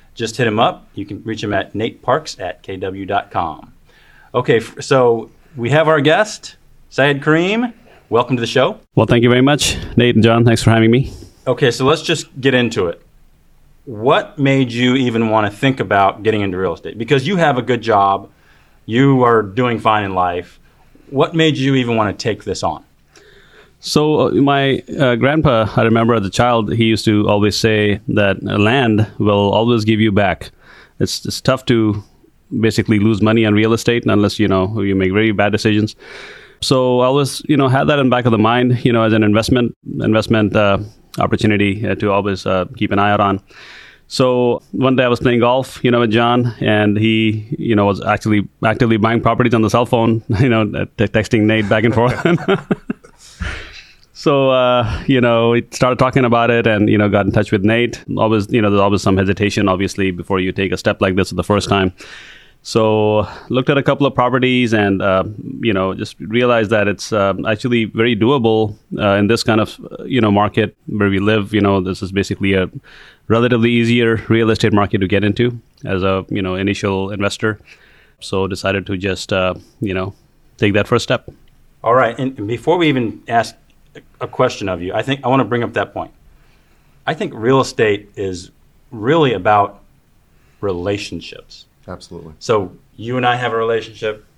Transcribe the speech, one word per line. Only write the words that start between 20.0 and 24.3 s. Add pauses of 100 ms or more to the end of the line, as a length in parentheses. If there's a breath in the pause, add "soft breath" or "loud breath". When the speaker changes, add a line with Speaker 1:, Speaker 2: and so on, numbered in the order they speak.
Speaker 1:
in
life. (480 soft breath)
What
made
you
even
wanna
take
this
on? (960 soft breath)
Speaker 2:
So,
uh,